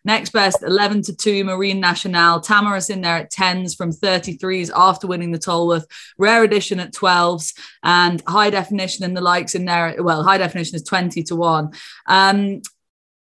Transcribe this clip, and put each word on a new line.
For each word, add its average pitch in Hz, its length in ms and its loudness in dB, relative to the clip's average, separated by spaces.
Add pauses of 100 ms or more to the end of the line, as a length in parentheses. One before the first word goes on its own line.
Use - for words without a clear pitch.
Next 208 260 -2
best, 196 320 2
eleven 202 400 0
to 180 120 -8
two, 202 280 0
Marine 190 360 -2
Nationale. 175 600 2
Tamaras 208 480 2
in 190 120 -4
there 170 160 0
at - 140 -8
tens 185 440 -2
from 175 160 -4
thirty-threes 185 840 -4
after 185 320 4
winning 175 240 -4
the 165 80 -4
Tolworth. 170 460 0 (320)
Rare 220 260 4
Edition 202 360 0
at 180 140 -10
twelves, 175 600 0 (300)
and 175 440 2
High 202 220 2
Definition 190 560 -4
and 180 100 -4
the 180 60 -6
likes 175 340 0
in 180 100 -4
there. 170 340 0
Well, 165 240 0
High 190 140 4
Definition 175 380 -4
is 156 80 -8
twenty 180 400 -2
to 170 120 -6
one. 160 360 0 (360)
Um, 196 540 2 (600)